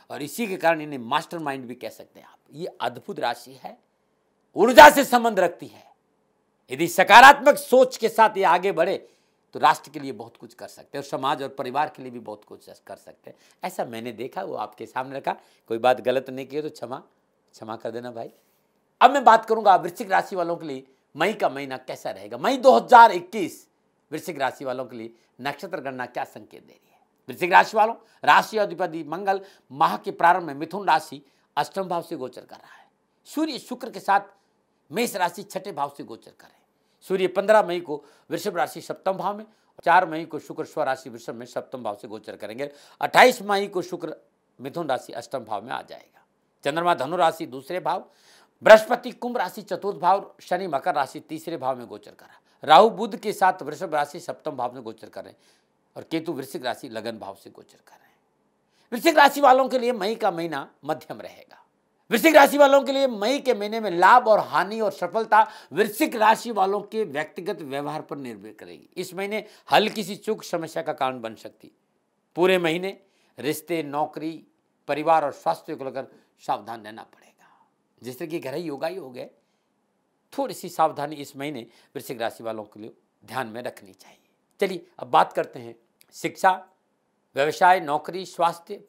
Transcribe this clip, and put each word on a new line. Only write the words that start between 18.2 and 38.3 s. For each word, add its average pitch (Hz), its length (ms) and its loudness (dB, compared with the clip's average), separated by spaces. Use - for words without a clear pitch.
अब 247 100 10
मैं 277 140 0
बात - 220 8
करूंगा 214 300 4
वृश्चिक 175 340 -6
राशि 180 260 -2
वालों 170 200 -4
के 160 100 -12
लिए 135 180 -10
मई 170 200 0
का 180 140 0
महीना 135 300 -8
कैसा 135 320 -12
रहेगा। 107 280 -12
मई 220 200 0
दो 247 140 8
हज़ार 226 400 10
इक्कीस 175 540 -6
वृश्चिक 156 280 -10
राशि 131 260 -4
वालों 131 200 -6
के 123 120 -14
लिए 113 180 -14
नक्षत्र 151 400 -8
गणना 127 260 -8
क्या 139 180 -10
संकेत - 380 -18
दे - 100 -20
रही - 200 -20
है? - 80 -20
वृश्चिक 170 240 -4
राशि 185 240 6
वालों, 220 180 2
राशि 180 340 4
अधिपति 170 460 -4
मंगल 190 360 -4
माह 165 240 2
के 202 160 -10
प्रारंभ 175 300 4
में 147 140 -10
मिथुन 180 300 -10
राशि 156 360 0
अष्टम 175 320 -4
भाव 170 140 -4
से 165 140 -12
गोचर 127 260 -12
कर - 140 -20
रहा - 180 -20
है। - 140 -20
सूर्य 294 320 -6
शुक्र 247 300 -12
के 190 100 -14
साथ 202 200 0
मेष 202 260 -4
राशि 180 280 -4
छठे 196 280 -12
भाव 143 240 -8
से 143 80 -14
गोचर 110 260 -18
कर - 160 -20
रहे - 40 -20
हैं। - 140 -20
सूर्य 185 220 0
पन्द्रह 202 340 4
मई 175 180 -6
को 147 220 -10